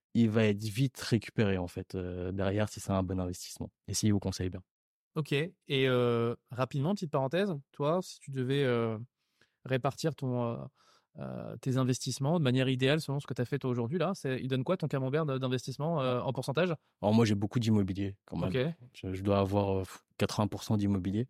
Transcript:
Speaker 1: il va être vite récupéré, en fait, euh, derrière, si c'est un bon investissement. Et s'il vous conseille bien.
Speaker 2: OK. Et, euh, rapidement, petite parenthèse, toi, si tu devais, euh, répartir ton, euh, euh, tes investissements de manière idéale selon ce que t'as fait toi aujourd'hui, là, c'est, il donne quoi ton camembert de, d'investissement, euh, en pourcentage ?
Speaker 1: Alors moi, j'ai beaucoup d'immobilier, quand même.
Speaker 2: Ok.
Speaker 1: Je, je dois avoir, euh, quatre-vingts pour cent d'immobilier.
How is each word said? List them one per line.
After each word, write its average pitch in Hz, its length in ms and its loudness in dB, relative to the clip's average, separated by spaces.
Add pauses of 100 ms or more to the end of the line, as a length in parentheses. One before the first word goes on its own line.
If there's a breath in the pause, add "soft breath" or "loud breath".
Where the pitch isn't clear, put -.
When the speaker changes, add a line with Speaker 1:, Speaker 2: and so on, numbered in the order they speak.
(140)
Speaker 1:
il 117 160 6
va 110 160 4
être 104 180 2
vite 113 380 -2
récupéré, 101 560 0
en 87 100 -2
fait, - 280 -10
euh, 90 360 -4
derrière, 98 380 0
si - 100 -12
c'est 98 120 -4
un 95 100 2
bon 92 180 -2
investissement. - 520 -6 (160)
Et 101 80 -6
s'il 104 180 4
vous 101 60 4
conseille 92 320 -2
bien. 92 100 -10 (540)
Speaker 2:
OK. 151 180 -2
Et, 156 200 -2 (160)
euh, 123 680 2 (160)
rapidement, 135 420 -2
petite 185 160 -4
parenthèse, 160 440 0 (180)
toi, 151 320 0
si - 160 -16
tu - 100 -16
devais, 135 340 0
euh, 117 360 2 (640)
répartir 135 480 -2
ton, 123 300 -2
euh, 117 140 -2 (600 soft breath)
euh, 65 400 -8
tes 127 200 -2
investissements 131 600 0
de 165 60 2
manière 127 260 2
idéale 131 320 2
selon 143 180 -4
ce - 60 -8
que - 80 -10
t'as 123 120 -2
fait 143 120 -4
toi 131 140 -2
aujourd'hui, 123 260 -2
là, 165 160 0
c'est, 131 260 -4
il 131 80 -4
donne 131 160 0
quoi 175 140 0
ton 156 100 -4
camembert 135 380 0
de, 131 140 -2
d'investissement, 131 600 -2
euh, 123 220 0
en 123 100 -2
pourcentage ? 147 440 0 (260)
Speaker 1:
Alors 104 140 6
moi, 117 100 8
j'ai 107 80 4
beaucoup 101 260 0
d'immobilier, 98 560 2 (100)
quand 85 120 -8
même. 90 120 0
Speaker 2:
Ok. 135 260 0 (180)
Speaker 1:
Je, 92 200 -6
je 95 100 -6
dois 101 160 4
avoir, 98 400 2
euh, 95 40 -2 (360)
quatre-vingts 104 280 2
pour 101 140 -6
cent 107 160 0
d'immobilier. 101 520 0